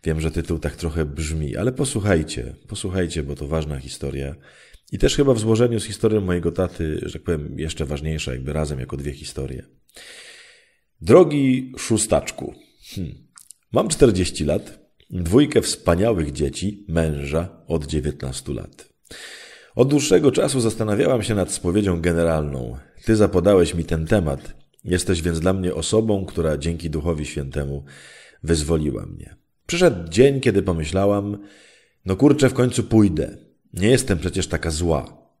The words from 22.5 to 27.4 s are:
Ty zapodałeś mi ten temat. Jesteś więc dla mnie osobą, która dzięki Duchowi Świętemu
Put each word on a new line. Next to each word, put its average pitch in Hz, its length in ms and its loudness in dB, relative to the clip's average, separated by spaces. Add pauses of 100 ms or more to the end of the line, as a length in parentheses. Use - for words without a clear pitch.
Ty 110 120 4
zapodałeś 92 580 4
mi 82 100 -2
ten 80 220 -2
temat. 78 480 -2 (300)
Jesteś 90 380 0
więc 82 180 -2
dla 92 120 2
mnie 92 220 -2
osobą, 104 520 0
która 78 320 -2
dzięki 82 320 -4
Duchowi 76 360 -4
Świętemu 69 580 -6 (580)